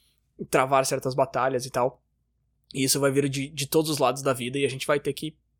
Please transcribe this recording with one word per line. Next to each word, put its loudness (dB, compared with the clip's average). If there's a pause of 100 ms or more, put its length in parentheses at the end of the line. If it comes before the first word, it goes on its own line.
(480)
travar 4
certas -2
batalhas 0
e -14
tal. -2 (720)
E 0
isso 2
vai 4
vir 2
de, -4
de -8
todos 2
os -2
lados 2
da 2
vida -4
e 0
a 0
gente -8
vai 2
ter -2
que -10 (240)